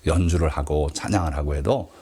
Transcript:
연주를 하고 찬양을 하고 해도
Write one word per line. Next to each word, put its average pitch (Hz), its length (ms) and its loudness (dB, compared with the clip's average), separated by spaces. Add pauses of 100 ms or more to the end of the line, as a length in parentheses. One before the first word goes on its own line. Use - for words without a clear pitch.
연주를 82 420 2
하고 76 440 -2
찬양을 82 440 -2
하고 73 200 -2
해도 101 340 -2 (120)